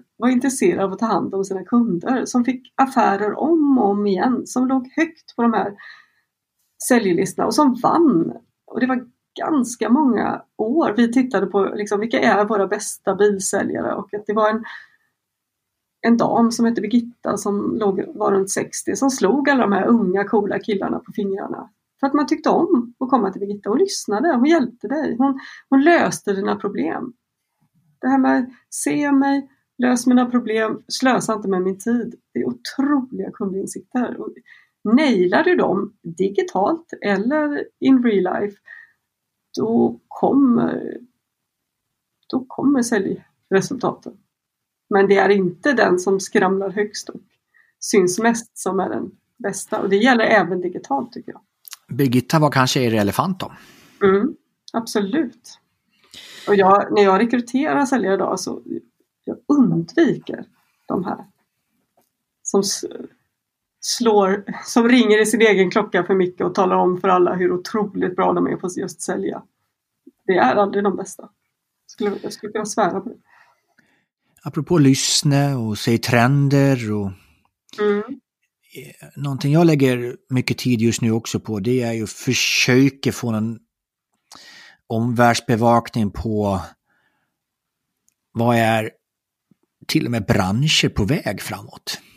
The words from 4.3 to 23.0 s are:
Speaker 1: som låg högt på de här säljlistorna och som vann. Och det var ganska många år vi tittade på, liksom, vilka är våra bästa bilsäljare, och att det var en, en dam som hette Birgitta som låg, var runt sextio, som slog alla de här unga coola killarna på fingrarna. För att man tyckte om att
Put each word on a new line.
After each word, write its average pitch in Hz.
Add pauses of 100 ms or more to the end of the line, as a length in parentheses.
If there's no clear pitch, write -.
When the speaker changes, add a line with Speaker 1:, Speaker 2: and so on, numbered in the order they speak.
Speaker 1:
som 254
låg 262
högt -
på 247
de 233
här 202 (1120)
säljlistorna 190
och 226
som 285 (100)
vann. 233 (320)
Och -
det 254
var 254 (340)
ganska -
många 240 (160)
år 240
vi 233
tittade 262
på, 202 (100)
liksom, 208
vilka 233
är 208
våra 202
bästa 202
bilsäljare, 196
och -
att 208
det 208
var 214
en, 220 (1400)
en 233
dam 233
som 233
hette 233
Birgitta 220
som 202
låg, 196 (120)
var 208
runt 196
sextio, -
som 269
slog 262
alla 269
de 202
här 196
unga 202
coola 202
killarna 190
på -
fingrarna. - (300)
För -
att 262
man 294
tyckte 311
om 262
att 262